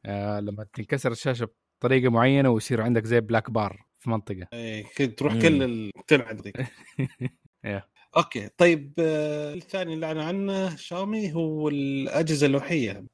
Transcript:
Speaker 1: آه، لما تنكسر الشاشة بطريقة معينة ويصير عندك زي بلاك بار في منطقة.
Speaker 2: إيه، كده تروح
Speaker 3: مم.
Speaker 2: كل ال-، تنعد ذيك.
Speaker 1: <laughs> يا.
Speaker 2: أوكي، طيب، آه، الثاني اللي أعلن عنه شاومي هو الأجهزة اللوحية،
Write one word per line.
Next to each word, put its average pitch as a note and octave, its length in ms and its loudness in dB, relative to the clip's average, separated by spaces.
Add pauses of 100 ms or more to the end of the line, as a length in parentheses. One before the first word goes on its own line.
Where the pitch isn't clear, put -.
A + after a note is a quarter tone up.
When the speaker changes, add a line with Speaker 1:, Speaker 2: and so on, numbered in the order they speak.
Speaker 1:
آه، G2+ 340 -4
لما G#2 340 -8
تنكسر B2+ 380 -2
الشاشة A#2+ 360 -4 (320)
بطريقة B2+ 300 4
معينة C3 400 6
ويصير A2+ 320 0
عندك A2+ 240 2
زي A#2 160 4
بلاك A2 300 0
بار G#2 340 -2 (140)
في B2 100 -6
منطقة. G2+ 440 -4
Speaker 2:
إيه، A2+ 320 -8 (100)
كده C3+ 160 0
تروح C3+ 220 0
Speaker 3:
مم. A2+ 80 0
Speaker 2:
كل D3+ 220 6
ال-، A2+ 280 -4 (160)
تنعد A2+ 340 2
ذيك. G#2 160 -12
Speaker 1:
<laughs> - 840 -8 (260)
يا. G2+ 180 -6 (340)
Speaker 2:
أوكي، A2+ 400 -2
طيب، D3+ 420 4
آه، D3+ 540 -2
الثاني E3+ 400 -8
اللي D#3+ 120 -6
أعلن D#3 140 -4
عنه F#3+ 560 -4
شاومي G3 580 -6
هو D#3 360 -2
الأجهزة C#3+ 800 0
اللوحية، C3+ 680 0